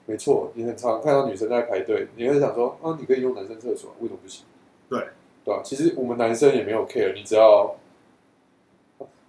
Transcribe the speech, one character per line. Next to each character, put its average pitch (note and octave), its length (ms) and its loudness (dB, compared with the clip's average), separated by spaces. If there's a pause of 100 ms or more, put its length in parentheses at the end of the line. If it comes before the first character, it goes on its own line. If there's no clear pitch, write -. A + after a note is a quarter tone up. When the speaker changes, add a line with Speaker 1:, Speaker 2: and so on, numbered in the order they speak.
Speaker 1:
没 G#2+ 100 -6
错， - 380 0
你 A#2 80 -8
很 A#2 120 -6
常 A2+ 280 -2
看 D3+ 100 2
到 C3+ 140 2
女 A2+ 80 -6
生 A2 120 -4
在 A#2+ 140 0
排 G#2 200 -2
队， G2+ 340 -2
你 A#2 120 -4
会 C#3+ 120 2
想 C#3 160 0
说 A#2+ 260 -2
，“啊， D#3+ 180 -6
你 B2+ 60 -14
可 B2+ 80 4
以 B2+ 80 -2
用 B2+ 140 -2
男 G2 120 -12
生 A2+ 120 -16
厕 A#2 160 -6
所， - 240 -16
为 A#2 80 -6
什 G#2 60 -10
么 F#2 100 -14
不 F#2+ 40 -20
行？” - 160 -20 (460)
Speaker 2:
对。 A#2 180 -6 (360)
Speaker 1:
对 G#2+ 100 -4
啊， F#2+ 100 -6
其 - 120 -12
实 D#3 200 0
我 C3 100 -4
们 A#2+ 120 -4
男 A2+ 180 0
生 C3 200 4
也 A2 80 0
没 G2+ 80 -6
有 A2 160 -2
care， G2+ 260 -2
你 G2+ 80 -14
只 G#2+ 140 -2
要， G#2 400 8 (1500)